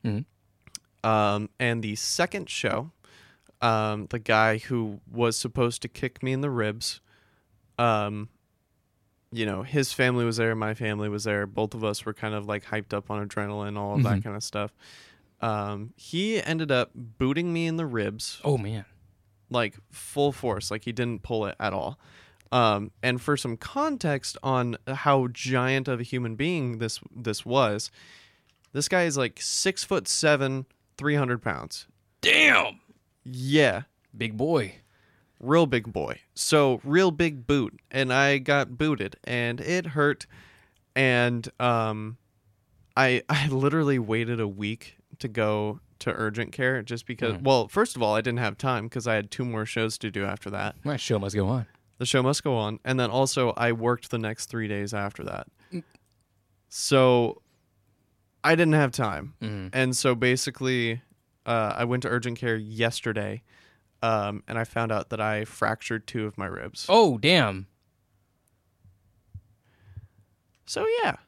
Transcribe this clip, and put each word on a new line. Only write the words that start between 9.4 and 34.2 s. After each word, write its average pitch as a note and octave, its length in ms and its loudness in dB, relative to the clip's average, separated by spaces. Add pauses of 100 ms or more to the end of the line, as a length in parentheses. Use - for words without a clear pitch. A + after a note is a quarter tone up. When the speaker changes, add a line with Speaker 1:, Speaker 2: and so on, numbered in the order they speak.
Speaker 2:
know, G2+ 180 -4
his C3+ 280 0
family B2 320 2
was A2+ 140 0
there, A2+ 180 2
my G#2+ 180 -4
family G#2 360 -4
was G#2 160 -6
there. G#2 200 0
Both G#2 280 -2
of A2+ 100 -6
us G#2 220 -2
were A2 80 -6
kind G#2+ 200 -6
of, G#2 120 -6
like, G#2 200 -6
hyped G#2+ 280 -6
up G2+ 180 -4
on G#2 160 -4
adrenaline, G#2 500 -6
all G2+ 180 -4
of C#3+ 60 2
Speaker 1:
Mm-hmm. A2+ 140 4
Speaker 2:
that G2+ 80 -2
kind G#2 140 -6
of A2 60 -8
stuff. G#2 300 -6 (680)
Um, G#2 560 -4
he G3+ 440 -2
ended D#3+ 300 -2
up B2 240 2
booting C3 560 -2
me E3 160 0
in D#3+ 80 0
the E3 100 -2
ribs. A2 600 -4
Speaker 1:
Oh, C#3+ 120 4
man. G#2 280 -6 (640)
Speaker 2:
Like, A#2 260 0 (160)
full C#3+ 400 0
force. G#2 400 -4
Like, G#2 140 -6
he A#2+ 80 -4
didn't A#2+ 300 -4
pull A2 240 -2
it - 120 -6
at G2+ 140 -2
all. G2 260 -6 (520)
Um, G#2+ 400 4 (100)
and B2 200 0
for D3 140 0
some A#2+ 220 -6
context B3+ 840 -4
on B2 340 0 (100)
how C3+ 460 2
giant C3 560 0
of B2 100 -2
a A#2+ 40 -6
human A#2+ 320 -4
being C3+ 420 -2
this, A2+ 220 -4 (140)
this A2+ 320 -4
was, A#2+ 460 2 (800)
this D3 160 -2
guy F3+ 160 4
is, D3 140 0
like, B2 240 -2
six-foot-seven, C#3 1300 0 (280)
three D3 200 0
hundred B2 260 0
pounds. - 460 -6 (340)
Speaker 1:
Damn! B3 580 4 (460)
Speaker 2:
Yeah. B2+ 560 2 (340)
Speaker 1:
Big A2 220 -6